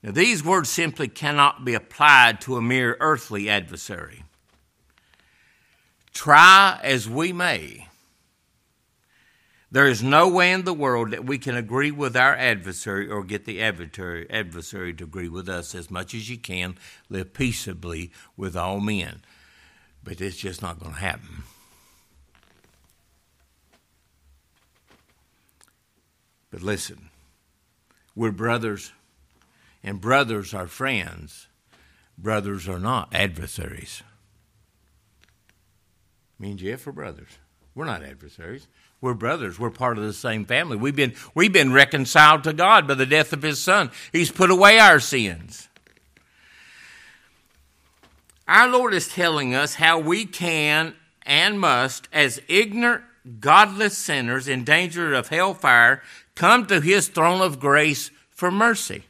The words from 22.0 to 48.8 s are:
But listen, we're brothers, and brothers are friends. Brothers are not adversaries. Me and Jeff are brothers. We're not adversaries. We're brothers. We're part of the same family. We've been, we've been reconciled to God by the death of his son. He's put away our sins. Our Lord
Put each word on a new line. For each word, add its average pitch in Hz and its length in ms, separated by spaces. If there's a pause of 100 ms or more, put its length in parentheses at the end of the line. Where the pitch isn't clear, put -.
But 87 120
listen, 92 480 (1040)
we're 110 180
brothers, 110 600 (880)
and 98 200
brothers 113 520
are 92 140
friends. 98 800 (720)
Brothers 101 500
are 92 100
not 104 380
adversaries. 85 880 (2250)
Me 101 120
and 98 100
Jeff 110 280
are 143 40
brothers. 73 380 (440)
We're 147 120
not 95 180
adversaries. 73 640 (320)
We're 127 140
brothers. 113 440
We're 117 120
part 120 280
of 104 60
the 107 100
same 110 320
family. 139 300
We've 135 200
been, 135 200 (180)
we've 185 200
been 147 180
reconciled 143 720
to 156 100
God 175 340
by 139 80
the 131 100
death 147 260
of 139 120
his 151 180
son. 180 300 (200)
He's 165 200
put 180 200
away 196 280
our 185 200
sins. 101 680 (2750)
Our 214 200
Lord 247 260